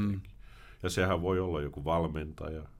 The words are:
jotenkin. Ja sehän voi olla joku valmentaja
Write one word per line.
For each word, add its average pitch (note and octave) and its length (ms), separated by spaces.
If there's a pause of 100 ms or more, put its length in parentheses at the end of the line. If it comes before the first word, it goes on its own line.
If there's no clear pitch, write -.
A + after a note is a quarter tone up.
jotenkin. G2+ 280 (500)
Ja F2+ 80
sehän F#2 320
voi F#2 180
olla E2+ 220
joku C#2+ 220
valmentaja D#2 800 (180)